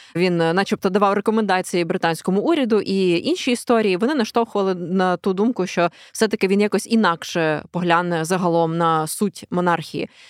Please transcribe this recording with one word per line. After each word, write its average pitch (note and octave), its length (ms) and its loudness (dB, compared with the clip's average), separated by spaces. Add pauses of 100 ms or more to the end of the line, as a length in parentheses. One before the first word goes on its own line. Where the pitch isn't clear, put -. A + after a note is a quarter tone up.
(160)
він, F3 240 2
е, E3 120 2
начебто G3 380 0
давав G3 240 2
рекомендації G3 720 0
британському F3 560 0
уряду B3 400 2
і F#3 480 0
інші C#4+ 240 -2
історії, A3 440 2
вони A3+ 180 0
наштовхували A3+ 600 -2
на F3+ 420 0
ту G3 160 -2
думку, G#3+ 340 0
що F3 240 0 (220)
все-таки G#3+ 360 0
він G3 120 2
якось G#3 260 0
інакше E3+ 840 0
погляне F3 540 0
загалом E3+ 520 0
на E3 300 0
суть - 440 -6
монархії. F3 580 -2 (220)